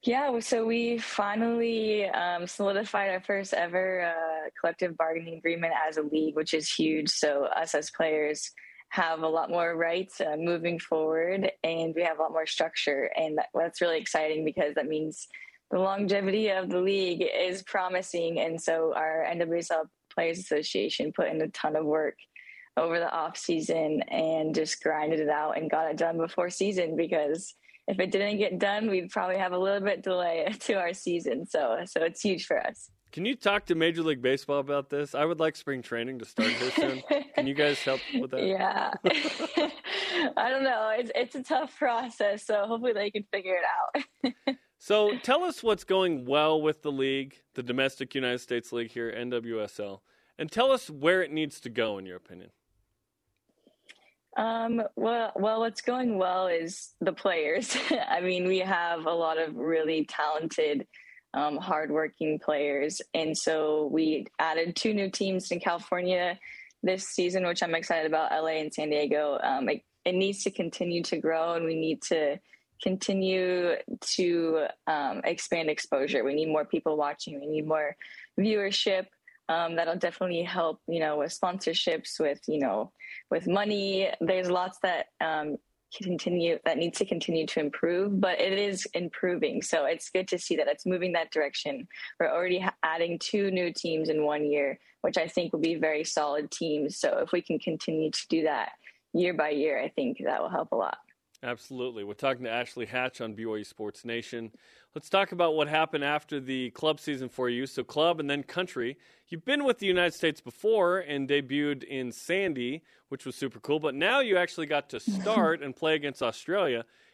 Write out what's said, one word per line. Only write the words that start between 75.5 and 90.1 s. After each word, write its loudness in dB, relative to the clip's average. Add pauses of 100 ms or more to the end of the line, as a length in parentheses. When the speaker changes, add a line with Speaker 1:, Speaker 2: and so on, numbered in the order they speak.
Speaker 1:
exposure. 0
We 0
need 0
more 2
people 0
watching. -4
We -10
need -2
more 0 (420)
viewership. 2 (420)
Um, 0
that'll 0
definitely -2
help, 0
you -2
know, 2
with -2
sponsorships, 0
with, 2
you 0
know, 0 (380)
with 0
money. 2 (100)
There's 2
lots 0
that, 0 (140)
um, 0 (460)
continue, 0
that 2
needs -2
to 2
continue 0
to -2
improve, 0
but 2
it 2
is -2
improving. -2
So 0
it's -2